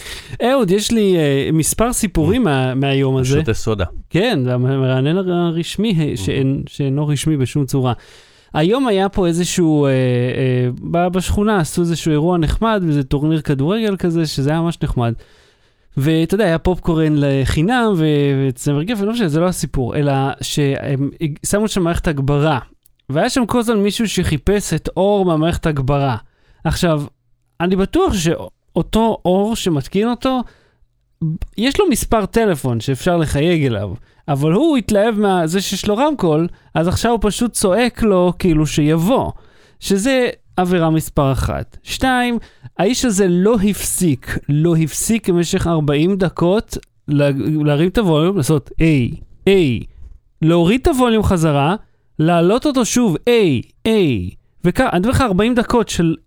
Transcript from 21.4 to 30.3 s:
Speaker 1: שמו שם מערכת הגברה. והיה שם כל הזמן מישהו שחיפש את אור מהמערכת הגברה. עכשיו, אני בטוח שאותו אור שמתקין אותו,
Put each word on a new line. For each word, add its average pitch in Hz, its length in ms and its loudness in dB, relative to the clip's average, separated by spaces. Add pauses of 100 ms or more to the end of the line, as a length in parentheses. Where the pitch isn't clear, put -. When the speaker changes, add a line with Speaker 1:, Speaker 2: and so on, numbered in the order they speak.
Speaker 1:
שמו 208 220 0
שם 190 140 -2
מערכת 170 260 0
הגברה. 143 500 0 (500)
והיה 165 220 0
שם 247 160 0
כל 240 120 0
הזמן 226 180 0
מישהו 202 320 0
שחיפש 185 680 -2
את - 220 -4
אור 196 280 2
מהמערכת 165 420 0
הגברה. 139 500 0 (480)
עכשיו, 156 380 0 (580)
אני 185 160 0
בטוח 311 380 0
שאותו 175 1120 -2
אור 202 320 0
שמתקין 190 520 -2
אותו, 254 320 -2 (1200)